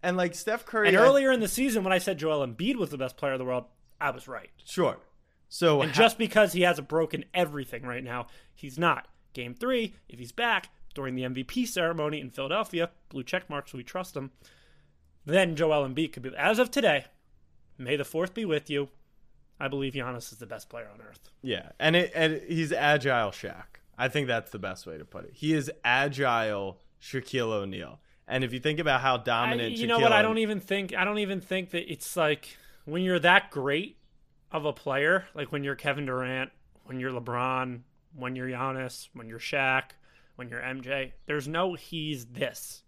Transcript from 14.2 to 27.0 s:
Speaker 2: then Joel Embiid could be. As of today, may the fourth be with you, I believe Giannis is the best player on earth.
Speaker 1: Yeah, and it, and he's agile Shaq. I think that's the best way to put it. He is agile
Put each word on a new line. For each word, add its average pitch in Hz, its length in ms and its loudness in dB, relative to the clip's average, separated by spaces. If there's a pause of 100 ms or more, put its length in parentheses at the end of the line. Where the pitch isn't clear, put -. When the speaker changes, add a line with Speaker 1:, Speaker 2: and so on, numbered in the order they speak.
Speaker 2:
then 170 320 4
Joel 151 320 2
Embiid 151 240 -2
could 123 100 -14
be. 131 140 -8
As 208 240 4
of 247 100 4
today, 185 360 4 (680)
may 131 200 -2
the 139 80 -2
fourth 180 300 -4
be 226 100 -4
with 151 260 -2
you, 143 180 -2 (680)
I 139 100 -4
believe 139 260 -4
Giannis 123 360 -6
is 107 80 -20
the 117 80 -14
best 107 220 -14
player 117 240 -12
on 107 80 -20
earth. 107 300 -20 (120)
Speaker 1:
Yeah, 110 280 -4 (100)
and 160 160 4
it, 175 180 2
and 160 320 2
he's 160 260 -2
agile 131 580 2
Shaq. - 340 -12 (340)
I 127 100 0
think 135 200 -2
that's 113 220 -2
the 110 80 -10
best 92 280 -8
way 80 120 -12
to 73 60 -14
put - 200 -16
it. - 80 -18
He 151 220 -2
is 147 160 -2 (120)
agile 120 1000 2 (220)